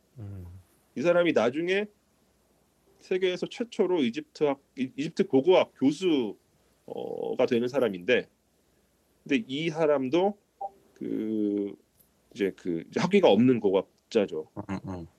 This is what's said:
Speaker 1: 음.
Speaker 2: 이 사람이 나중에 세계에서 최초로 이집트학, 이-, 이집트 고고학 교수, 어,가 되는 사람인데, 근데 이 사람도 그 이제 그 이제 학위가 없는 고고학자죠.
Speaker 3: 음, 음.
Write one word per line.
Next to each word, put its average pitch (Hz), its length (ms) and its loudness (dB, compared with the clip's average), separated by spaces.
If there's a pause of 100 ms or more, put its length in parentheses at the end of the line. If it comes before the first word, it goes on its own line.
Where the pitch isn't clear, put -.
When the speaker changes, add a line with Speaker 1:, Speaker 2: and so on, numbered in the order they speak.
(200)
Speaker 1:
음. 101 260 -14 (500)
Speaker 2:
이 123 60 -6
사람이 175 300 4
나중에 165 540 0 (1120)
세계에서 180 500 -2
최초로 185 540 0
이집트학, 139 560 -2 (180)
이-, 123 180 -6
이집트 165 320 -2
고고학 139 520 4
교수, 147 560 0 (500)
어,가 - 600 -4
되는 120 220 2
사람인데, 110 600 0 (960)
근데 131 240 0
이 147 220 -6
사람도 151 680 0 (560)
그 107 800 -4 (600)
이제 98 220 -2
그 85 340 -8
이제 - 100 -4
학위가 175 300 4
없는 117 300 6
고고학자죠. 95 880 -2 (220)
Speaker 3:
음, 95 180 -6
음. 87 200 -10 (100)